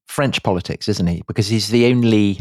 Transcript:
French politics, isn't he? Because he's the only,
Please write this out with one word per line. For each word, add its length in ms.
French 340
politics, 460
isn't 180
he? 220
Because 180
he's 220
the 180
only, 540